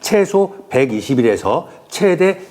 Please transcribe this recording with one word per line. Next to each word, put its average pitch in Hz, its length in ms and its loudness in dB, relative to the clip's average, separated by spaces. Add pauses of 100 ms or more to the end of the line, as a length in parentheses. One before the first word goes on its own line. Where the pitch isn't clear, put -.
최소 196 680 0
백이십 127 500 0
일에서 113 500 0 (200)
최대 185 600 0